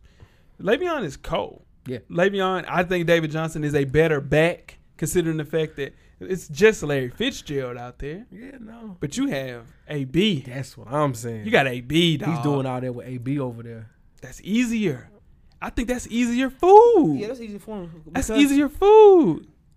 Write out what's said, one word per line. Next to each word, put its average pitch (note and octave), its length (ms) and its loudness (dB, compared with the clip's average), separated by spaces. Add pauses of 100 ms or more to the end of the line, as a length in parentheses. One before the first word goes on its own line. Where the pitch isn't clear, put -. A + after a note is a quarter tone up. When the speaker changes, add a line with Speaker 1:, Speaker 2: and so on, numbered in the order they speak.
(600)
Speaker 1:
Le'Veon C#4+ 440 0
is C#3 140 -8
cold. - 460 -8 (220)
Speaker 2:
Yeah. B2 140 -8 (120)
Speaker 1:
Le'Veon, F#3 560 0
I E3 160 0
think F3 240 -2
David E3 240 2
Johnson D#3+ 320 -4
is D3 100 -2
a C#3+ 120 2
better D3+ 340 2
back, D3+ 600 0 (180)
considering E3 400 -2
the D3+ 80 -6
fact D#3 320 -4
that C3+ 160 -10 (260)
it's F3+ 280 -8
just G3 360 4
Larry C#3 260 -2
Fitzgerald C3+ 680 -6
out A#2+ 220 -16
there. E3 320 -12
Speaker 2:
Yeah, C4+ 280 -20
no. A3 400 -18
Speaker 1:
But C#3 180 -8
you C#4 100 -2
have C3 400 -8 (200)
A D3 160 -6
B. D3+ 380 0
Speaker 2:
That's C3 340 -12
what G#2+ 160 -20
I'm C#3+ 220 0
saying. A2+ 320 -10
Speaker 1:
You A3 60 -8
got D#3 160 2
A B2+ 120 -8
B, D#3 380 0
Speaker 2:
He's - 20 -4
Speaker 1:
dog. D#3+ 240 -4
Speaker 2:
doing C#3+ 220 0
all B2+ 160 -6
that B2+ 120 -6
with A#2+ 140 -14
A B2+ 120 -10
B C3+ 200 -6
over A#2+ 240 -8
there. A2+ 260 -18 (320)
Speaker 1:
That's - 220 -20
easier. G#3+ 640 -2 (520)
I F#3 80 -10
think A#3 180 -6
that's B3 200 -6
easier A#3+ 420 -2
food. F#4+ 720 6
Speaker 3:
Yeah, G3+ 80 -8
that's B3 120 -10
easy G#3 200 -14
for G#3+ 180 -14
him E3+ 300 -16
Speaker 1:
That's B3+ 200 -6
Speaker 3:
because A#3 160 2
Speaker 1:
easier C#4 260 2
food. F#4+ 800 6 (280)